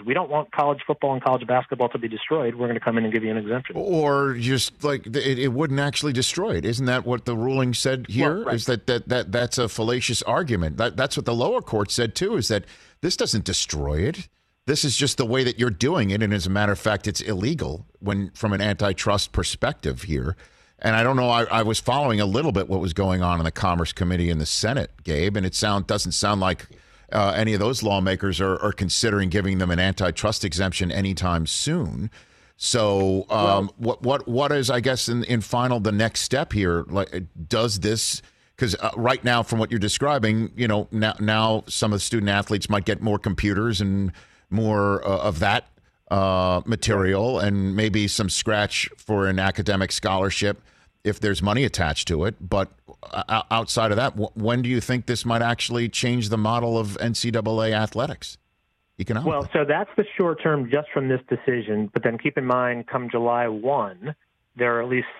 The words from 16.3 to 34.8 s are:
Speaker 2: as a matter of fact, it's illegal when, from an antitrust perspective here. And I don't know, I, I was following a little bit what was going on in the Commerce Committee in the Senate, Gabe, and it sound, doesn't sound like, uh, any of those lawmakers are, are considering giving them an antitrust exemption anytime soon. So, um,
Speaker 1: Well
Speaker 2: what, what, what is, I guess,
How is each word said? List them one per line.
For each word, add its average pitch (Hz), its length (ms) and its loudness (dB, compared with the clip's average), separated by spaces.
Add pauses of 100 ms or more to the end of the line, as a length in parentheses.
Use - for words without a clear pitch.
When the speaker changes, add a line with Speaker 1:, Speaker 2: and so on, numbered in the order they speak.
Speaker 2:
as 92 120 0
a 90 40 -2
matter 104 220 2
of 98 80 -2
fact, 107 280 -2
it's 101 140 -4
illegal 98 640 -4 (140)
when, 98 320 -2
from 107 220 -2
an 98 80 0
antitrust 101 680 0
perspective 87 720 -2
here. 69 320 -2 (460)
And 110 140 2
I 113 80 4
don't 131 120 4
know, 123 140 4
I, 120 140 4
I 113 180 2
was 110 180 0
following 123 400 2
a 104 60 2
little 123 260 2
bit 95 160 0
what 95 120 0
was 85 140 -2
going 92 280 2
on 87 180 2
in 82 60 0
the 80 60 0
Commerce 85 420 0
Committee 87 380 0
in 80 80 0
the 76 80 -2
Senate, 110 440 -2 (120)
Gabe, 90 340 0
and 95 80 0
it 87 80 -4
sound, 101 340 0
doesn't 104 260 -2
sound 104 280 0
like, 92 260 0 (440)
uh, 98 240 2
any 110 180 2
of 101 60 2
those 107 240 0
lawmakers 95 580 2
are, 95 220 2
are 104 80 2
considering 101 580 0
giving 95 300 0
them 90 100 0
an 87 100 2
antitrust 95 640 0
exemption 92 480 -2
anytime 90 540 0
soon. 110 640 -2 (480)
So, 98 720 2
um, 101 400 4
Speaker 1:
Well - 80 -16
Speaker 2:
what, - 260 -2
what, 139 240 0
what 135 240 2
is, 139 180 2
I 127 100 2
guess, 127 300 0